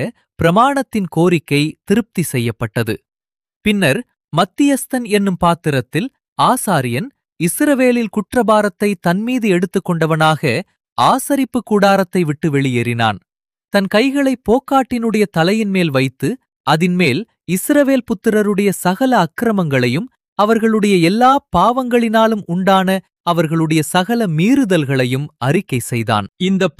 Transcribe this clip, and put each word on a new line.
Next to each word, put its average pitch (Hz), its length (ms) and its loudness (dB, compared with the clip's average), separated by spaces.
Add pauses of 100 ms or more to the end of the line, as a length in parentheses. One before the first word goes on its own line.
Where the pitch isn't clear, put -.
(380)
பிரமாணத்தின் 220 720 0
கோரிக்கை 160 540 0 (220)
திருப்தி 202 380 -2
செய்யப்பட்டது. 117 720 -4 (680)
பின்னர் 196 360 0 (320)
மத்தியஸ்தன் 247 760 0
என்னும் 196 280 0
பாத்திரத்தில் 165 720 -2 (300)
ஆசாரியன் 156 720 0 (320)
இஸ்ரவேலில் 247 760 0
குற்றபாரத்தை 214 840 0
தன்மீது 220 480 -2
எடுத்துக்கொண்டவனாக 160 1120 0 (380)
ஆசரிப்பு 254 640 0
கூடாரத்தை 196 640 2
விட்டு 151 260 -2
வெளியேறினான். 120 680 0 (540)
தன் 196 140 0
கைகளை 269 500 0
போக்காட்டினுடைய 233 960 0
தலையின் 196 400 0
மேல் 180 200 0
வைத்து, 131 380 -2 (380)
அதின் 165 280 2
மேல் 170 260 0 (240)
இஸ்ரவேல் 269 600 0
புத்திரருடைய 202 640 0
சகல 196 480 -2
அக்கிரமங்களையும், 165 880 0 (300)
அவர்களுடைய 208 580 2
எல்லா 214 360 4 (240)
பாவங்களினாலும் 226 920 0
உண்டான 190 520 0 (240)
அவர்களுடைய 160 600 0
சகல 214 440 -2
மீறுதல்களையும் 151 1000 0 (120)
அறிக்கை 139 400 -2
செய்தான். 110 480 -2 (100)
இந்த 190 280 0 (160)